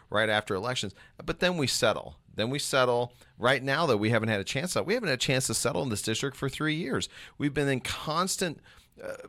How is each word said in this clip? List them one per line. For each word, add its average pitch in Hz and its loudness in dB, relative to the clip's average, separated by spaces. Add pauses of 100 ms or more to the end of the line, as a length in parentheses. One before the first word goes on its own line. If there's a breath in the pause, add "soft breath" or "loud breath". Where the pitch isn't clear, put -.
right 107 2
after 107 0
elections, 110 -4 (300 loud breath)
but 160 -6
then 180 2
we 139 2
settle. - 0 (180)
Then 113 -2
we 143 -2
settle. 123 2 (260 soft breath)
Right 123 4
now, 139 2
though, 120 6
we 107 2
haven't 113 4
had 104 2
a 95 -4
chance 143 -4
to, 101 2
we 190 0
haven't 233 -2
had 127 0
a - -4
chance 131 2
to 113 -2
settle 151 0
in 139 -2
this 104 -2
district 117 -2
for 139 -4
three 151 -2
years. 170 -2 (300 loud breath)
We've 139 -2
been 143 0
in 131 0
constant, 170 -2 (420 loud breath)
uh, 95 -8 (140)